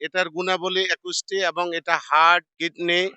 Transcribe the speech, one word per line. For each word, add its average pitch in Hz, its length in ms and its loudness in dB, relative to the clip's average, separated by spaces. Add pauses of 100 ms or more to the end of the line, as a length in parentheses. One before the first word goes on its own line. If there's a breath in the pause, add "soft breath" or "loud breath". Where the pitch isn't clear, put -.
এটার 175 280 -2
গুণাবলী 185 540 -2
একুশটি 180 540 -4
এবং 175 400 -2
এটা 165 200 0
হার্ট, 165 500 4 (120)
কিডনি, 175 580 -2